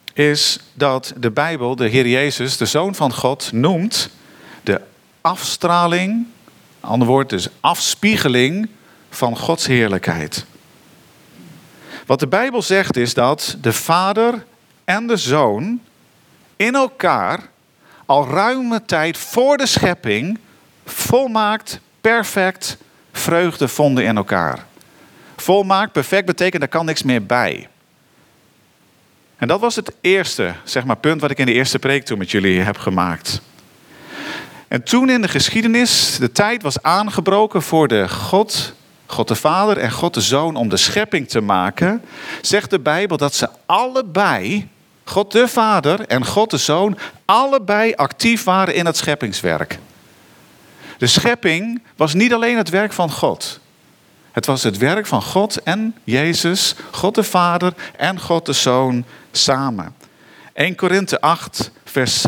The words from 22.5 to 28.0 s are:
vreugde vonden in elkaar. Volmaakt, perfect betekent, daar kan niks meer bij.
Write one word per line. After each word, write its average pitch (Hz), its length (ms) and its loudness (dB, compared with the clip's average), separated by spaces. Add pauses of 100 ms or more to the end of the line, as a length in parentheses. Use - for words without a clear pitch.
vreugde 165 560 0
vonden 135 360 2
in 107 120 2
elkaar. 90 500 -2 (680)
Volmaakt, 190 560 2
perfect 175 340 0
betekent, 180 340 0
daar 139 100 -4
kan 165 140 0
niks 160 180 -4
meer 120 240 0
bij. 101 420 0 (1700)